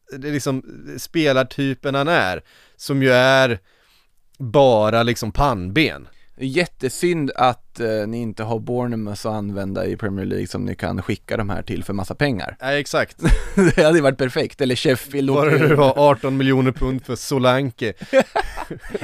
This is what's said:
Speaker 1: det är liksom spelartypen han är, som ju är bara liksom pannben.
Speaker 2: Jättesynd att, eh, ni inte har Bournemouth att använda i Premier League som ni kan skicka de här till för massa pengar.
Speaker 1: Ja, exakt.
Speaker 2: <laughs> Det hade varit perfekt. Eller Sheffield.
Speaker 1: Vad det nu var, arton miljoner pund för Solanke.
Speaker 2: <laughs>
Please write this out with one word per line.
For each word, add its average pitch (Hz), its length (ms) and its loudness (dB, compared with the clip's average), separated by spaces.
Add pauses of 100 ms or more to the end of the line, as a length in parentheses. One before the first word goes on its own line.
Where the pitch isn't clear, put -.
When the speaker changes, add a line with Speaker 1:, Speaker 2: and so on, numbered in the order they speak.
(180)
Speaker 1:
det 135 100 -10
är 147 40 -4
liksom 135 300 -4 (360)
spelartypen 135 960 -2
han 139 140 -2
är, 95 340 0 (340)
som 139 260 -2
ju 131 100 4
är 127 460 4 (800)
bara 117 640 4
liksom 117 300 -2
pannben. 104 760 -2 (300)
Speaker 2:
Jättesynd 147 1000 -4
att, - 440 -2
eh, 110 260 -2
ni 117 120 -8
inte 113 240 -8
har 113 160 -4
Bournemouth 113 680 -6
att 110 80 -4
använda 98 520 -6
i 95 100 -4
Premier 98 300 -6
League 98 200 -6
som 98 180 -6
ni 98 100 -6
kan 95 280 -6
skicka - 340 -6
de 104 140 -4
här 87 120 -6
till 90 220 -6
för - 80 -8
massa 98 220 -6
pengar. 123 460 -4
Speaker 1:
Ja, 131 120 -4
exakt. 147 440 -2 (240)
Speaker 2:
<laughs> 180 360 2
Det 185 80 4
hade 160 160 6
varit 135 180 2
perfekt. 131 420 -4
Eller 127 160 0
Sheffield. 135 540 0
Speaker 1:
Vad 143 220 4
det 127 60 4 (100)
nu 156 60 6
var, 143 360 6
arton 135 260 0
miljoner 131 360 2
pund 131 320 -4
för 123 120 -6
Solanke. 127 840 0
Speaker 2:
<laughs> - 100 -12 (920)